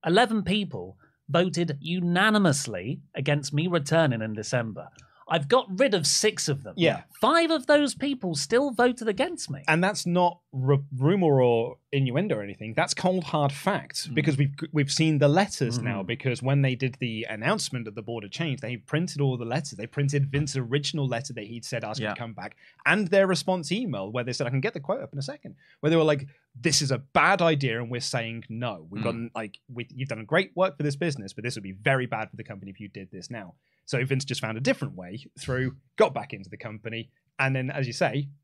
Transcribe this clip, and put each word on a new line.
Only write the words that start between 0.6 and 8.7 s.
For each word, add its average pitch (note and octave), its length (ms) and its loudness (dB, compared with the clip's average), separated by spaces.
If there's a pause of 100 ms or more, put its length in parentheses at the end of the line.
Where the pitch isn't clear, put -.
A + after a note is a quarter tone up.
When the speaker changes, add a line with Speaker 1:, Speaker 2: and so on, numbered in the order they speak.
Speaker 1:
voted E3+ 500 0
unanimously F3 1200 2 (140)
against D3 380 0
me D3+ 140 0
returning D#3 560 2
in A2 120 -4
December. A2 540 -4 (400)
I've D#3 200 0
got B3+ 180 4 (120)
rid B3+ 160 4
of D#3+ 120 2
six - 420 2
of C#3 140 -2
them. F#2+ 140 -12
Speaker 2:
Yeah. E3 260 4 (180)
Speaker 1:
Five D#4+ 300 4
of D4+ 160 0
those D4 280 4
people B3+ 400 -4
still B3+ 360 2